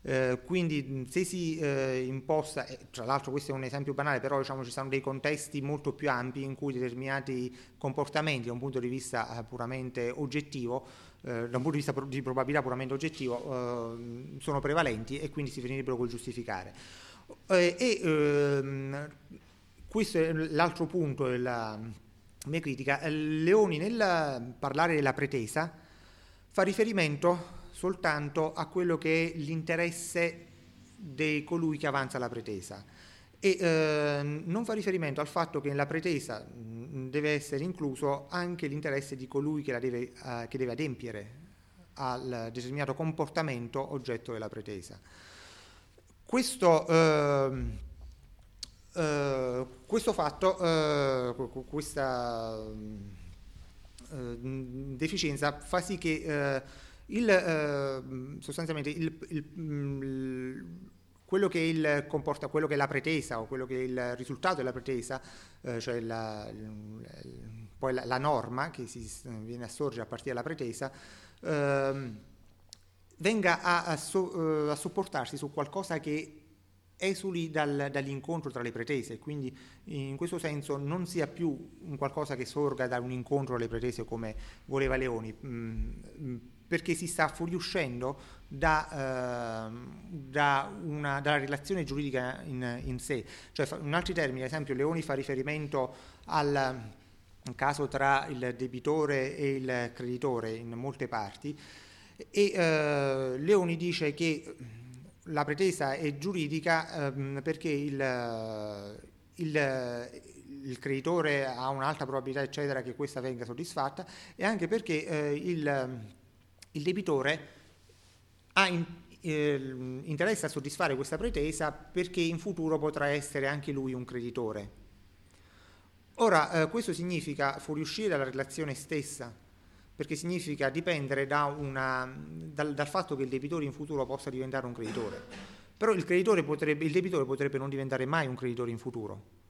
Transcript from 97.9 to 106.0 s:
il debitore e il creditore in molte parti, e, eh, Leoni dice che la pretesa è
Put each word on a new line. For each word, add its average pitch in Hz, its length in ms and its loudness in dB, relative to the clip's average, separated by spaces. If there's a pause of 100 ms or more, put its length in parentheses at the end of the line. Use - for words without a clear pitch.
il 123 300 -2
debitore 135 800 2
e 139 180 2
il 127 380 0
creditore 123 580 -2
in 117 200 -6
molte 135 360 -4
parti, 113 500 -6 (600)
e, 202 340 4
eh, 143 840 4
Leoni 170 400 6
dice 160 360 2
che 160 420 0 (680)
la 147 220 0
pretesa 151 480 2
è 147 240 0